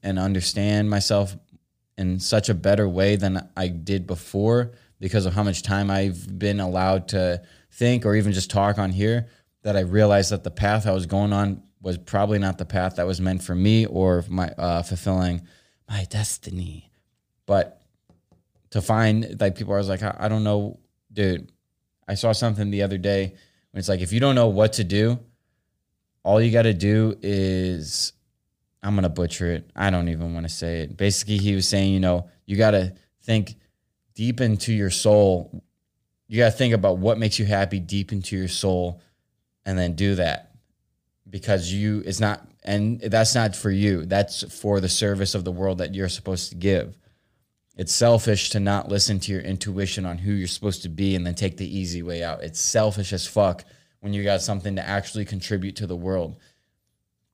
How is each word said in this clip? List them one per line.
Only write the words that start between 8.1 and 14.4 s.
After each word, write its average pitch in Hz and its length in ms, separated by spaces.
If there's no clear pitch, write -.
even 104 180
just 92 160
talk 101 280
on 95 140
here, 113 360
that 104 120
I 95 60
realized 101 500
that 101 120
the 87 80
path 104 340
I 104 60
was 92 140
going 101 280
on 101 300
was 90 160
probably 104 420
not 95 180
the 87 80
path 92 320
that 90 100
was 90 120
meant 92 220
for 87 140
me 107 300
or 90 440
my, 90 280